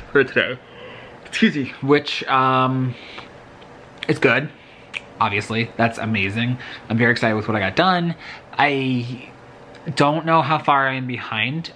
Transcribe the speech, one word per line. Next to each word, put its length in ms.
for 120
today. 340
Excuse 240
me. 260
Which, 460
um, 680
is 100
good. 320
Obviously, 560
that's 200
amazing. 640
I'm 100
very 140
excited 240
with 100
what 100
I 40
got 160
done. 400
I 720
don't 320
know 160
how 160
far 300
I 60
am 120
behind, 680